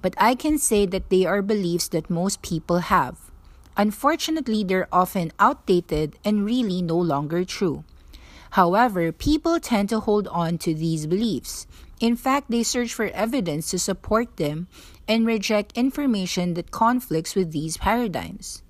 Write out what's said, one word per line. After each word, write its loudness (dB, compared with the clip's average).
But -2
I 6
can 0
say 2
that -4
they 4
are 2
beliefs 0
that -4
most -2
people -2
have. 0
Unfortunately, 0
they're 0
often 0
outdated 0
and 0
really 0
no -2
longer 0
true. -4
However, 4
people 0
tend 0
to 0
hold 0
on 0
to 0
these -2
beliefs. -2
In 2
fact, -2
they 0
search -2
for -4
evidence -2
to -2
support -2
them -4
and 2
reject 0
information 0
that -8
conflicts 0
with 0
these -4
paradigms. -4